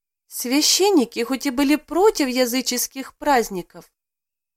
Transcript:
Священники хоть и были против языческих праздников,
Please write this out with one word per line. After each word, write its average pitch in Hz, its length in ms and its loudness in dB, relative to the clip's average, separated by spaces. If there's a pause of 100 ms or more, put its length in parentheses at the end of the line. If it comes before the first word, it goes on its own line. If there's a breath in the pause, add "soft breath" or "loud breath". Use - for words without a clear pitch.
(280)
Священники 285 960 0
хоть 247 220 -6
и 285 40 -2
были 277 260 0
против 330 520 2
языческих 247 880 -4
праздников, 214 760 -2 (640)